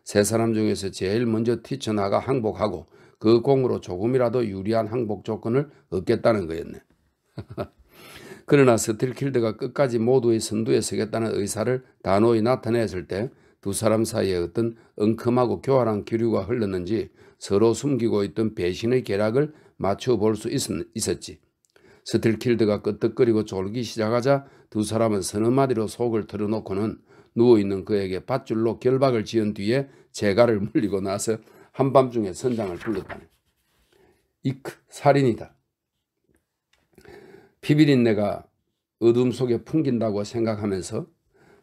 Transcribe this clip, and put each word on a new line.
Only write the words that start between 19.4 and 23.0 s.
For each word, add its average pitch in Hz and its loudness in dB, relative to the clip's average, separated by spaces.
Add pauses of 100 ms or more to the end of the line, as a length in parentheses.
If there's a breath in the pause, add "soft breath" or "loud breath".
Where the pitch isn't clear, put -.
맞춰볼 104 0
수 - -8
있-, 95 -4 (260)
있었지. 92 -6 (680 soft breath)
스틸킬드가 110 0
끄떡거리고 110 0